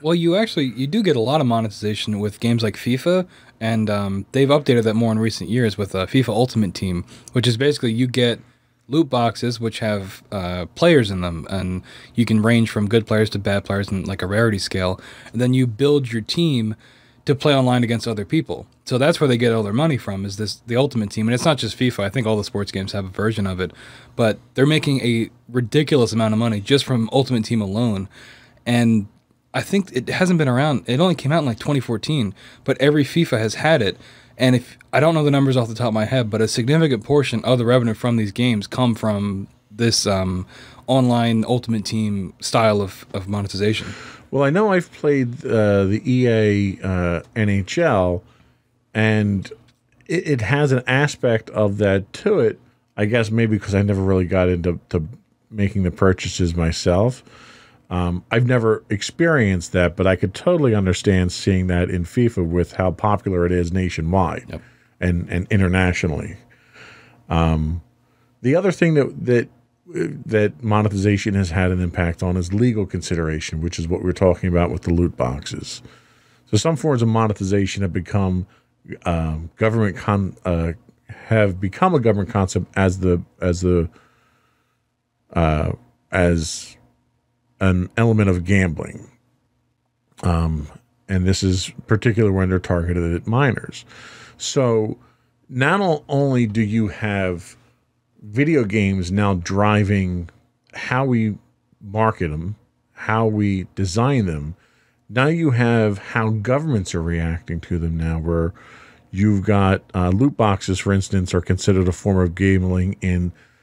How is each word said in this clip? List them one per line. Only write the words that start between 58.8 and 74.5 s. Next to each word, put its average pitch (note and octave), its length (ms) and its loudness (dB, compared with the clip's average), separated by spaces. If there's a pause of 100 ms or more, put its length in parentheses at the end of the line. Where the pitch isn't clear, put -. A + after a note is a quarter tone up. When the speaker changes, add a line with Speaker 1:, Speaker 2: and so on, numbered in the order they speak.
Speaker 2:
experienced G#2+ 840 0
that, F2 220 2
but F#2 120 0
I F#2+ 100 4
could F#2+ 180 -4
totally D3+ 400 2
understand F#2 560 2
seeing F#2 380 0
that F2+ 220 0
in F2 140 -4
fifa A#2 400 0
with E2+ 280 -2
how F#2 180 0
popular F#2+ 560 0
it F2+ 60 0
is F2 200 0
nationwide F2 760 0
Speaker 1:
Yep. - 140 -14 (380)
Speaker 2:
and, F2+ 280 0
and F2 220 -4
internationally. F2+ 840 0 (920)
Um, E2 540 0 (600)
the C3 140 2
other F#3 160 0
thing E3 220 2
that, - 320 0
that, A#2+ 220 2 (800)
that G#2+ 380 0
monetization G#2 680 2
has F#2+ 160 0
had F2+ 200 2
an F2+ 100 0
impact E2+ 420 -2
on F#2 160 -2
is F2+ 160 -4
legal G#2+ 320 0
consideration, D#2+ 760 -6
which E2 180 -6
is E2+ 80 -6
what F2 160 -4
we're F2 100 -2
talking F#2 360 2
about F2 220 2